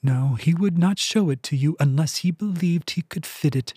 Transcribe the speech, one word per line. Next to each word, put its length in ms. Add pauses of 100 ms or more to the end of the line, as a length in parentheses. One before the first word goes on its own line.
No, 360
he 180
would 240
not 200
show 300
it 140
to 140
you 240
unless 380
he 120
believed 600
he 120
could 240
fit 300
it 200